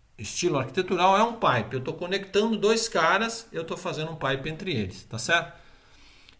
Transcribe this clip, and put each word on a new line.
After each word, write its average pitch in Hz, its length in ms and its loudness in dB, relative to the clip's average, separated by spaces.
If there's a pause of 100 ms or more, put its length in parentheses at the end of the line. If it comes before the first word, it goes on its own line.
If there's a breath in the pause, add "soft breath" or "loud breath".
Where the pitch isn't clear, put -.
(160)
estilo 151 400 -2
arquitetural 180 640 2
é 220 40 6
um 233 120 2
pipe. 131 400 0
Eu 123 80 -4
tô 156 100 -4
conectando 196 640 -2
dois 220 320 2
caras, 190 640 2
eu 165 100 -4
tô 170 140 -6
fazendo 160 360 -6
um 156 40 -10
pipe 135 320 -2
entre 170 240 -6
eles, 101 320 -4
tá 113 140 -8
certo? 165 340 2 (880 soft breath)